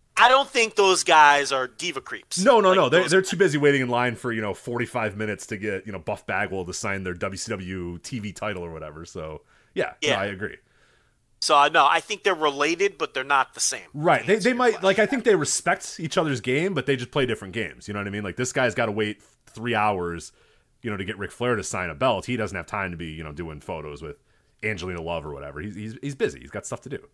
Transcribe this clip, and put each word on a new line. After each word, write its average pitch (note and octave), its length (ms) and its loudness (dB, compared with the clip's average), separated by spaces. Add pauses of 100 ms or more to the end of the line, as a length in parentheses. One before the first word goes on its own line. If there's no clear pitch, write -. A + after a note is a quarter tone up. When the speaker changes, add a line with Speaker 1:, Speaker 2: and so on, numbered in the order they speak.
(180)
Speaker 1:
I A#3 120 8
don't C4+ 180 4
think A3+ 280 0
those F#3+ 280 4
guys C#3+ 480 8
are C3 160 0
diva D3+ 320 -8
creeps. - 420 -8
Speaker 2:
No, A#3+ 180 8
no, F#3+ 100 6
Speaker 1:
Like, F#3 60 6
Speaker 2:
no. D#3 120 6
They're, D#3+ 140 6
Speaker 1:
those D#3 80 -2
Speaker 2:
they're F#3+ 120 6
too F#3+ 140 -4
busy E3 220 2
waiting C#3+ 240 4
in B2 80 -2
line A#2+ 240 0
for, A#2 180 -6
you A2 80 -4
know, G#2 140 -4
forty-five A#2+ 600 -4
minutes G#2+ 340 -6
to G#2+ 100 -6
get, G2 280 -6
you G#2+ 60 -10
know, F#2 60 -10
Buff G2 280 -8
Bagwell F#2+ 380 -2
to F2+ 80 -8
sign G2 320 -6
their F2+ 80 -4
W F#2+ 240 -6
C - 140 -8
W F2+ 480 -6
T B2 200 -10
V G#2 140 -8
title F#2+ 320 -8
or E2+ 80 -10
whatever. D#2 320 -14
So, D#2 380 -12 (320)
yeah, - 180 -4 (100)
no, D3 60 0
Speaker 1:
Yeah. B2 120 0
Speaker 2:
I G2 60 -2
agree. G2 300 -8 (840)
Speaker 1:
So, D#3 120 2
uh, C#3+ 140 8
no, D#3 160 6
I D#3+ 160 4
think - 240 -8
they're G3 100 2
related, D#3 600 0
but D3+ 160 -6
they're C3 120 -4
not C#3 280 2
the - 80 -12
same. A2 220 -2 (100)
Speaker 2:
Right. D3 300 2
Speaker 1:
To G#2+ 40 -12
Speaker 2:
They, F3+ 100 2
Speaker 1:
answer F#3 80 0
Speaker 2:
they B3 60 4
Speaker 1:
your B3 60 0
Speaker 2:
might, B3 140 4
Speaker 1:
question. - 160 -2
Speaker 2:
like, F#3+ 120 4
I G#3+ 60 4
think A#3 200 0
they A3 120 6
respect - 640 -2
each D#3+ 160 -6
other's D3 240 2
game, D3 320 0
but C#3 140 -4
they C#3 100 2
just A#2+ 140 -8
play C#3 160 0
different G2+ 260 -4
games. F#2 340 -8
You G#2 60 -6
know G2+ 80 -4
what G2+ 60 -4
I G2 40 -6
mean? G#2 140 -6
Like, F#2 120 -8
this B2 180 -4
guy's B2 200 0
gotta A#2 180 -2
wait G#2+ 280 -2 (280)
three A2+ 260 -6
hours, F2+ 580 -2 (480)
you A#2 100 -8
know, G#2 60 -4
to F#2+ 80 -6
get F#2+ 140 -8
Ric G2 120 -8
Flair A#2+ 260 -2
to G2 60 -4
sign F#2 280 -6
a D#2 40 -10
belt. G#2 300 0
He B2 140 -4
doesn't G2 180 -4
have E2+ 100 -8
time G2 260 -4
to E2+ 40 -8
be, E2 120 -10
you D#2+ 140 -10
know, D2+ 100 -10
doing D#2 280 -10
photos D2+ 400 -10
with D2+ 160 -12 (460)
Angelina F2+ 400 -6
Love E2 240 -6
or D2 80 -10
whatever. C#2+ 260 -12
He's, G2 140 -8
he's, G#2+ 280 -12
he's C#3 120 -8
busy. - 260 -4
He's - 100 -20
got G2+ 140 -8
stuff - 160 -10
to - 80 -18
do. C3+ 260 -12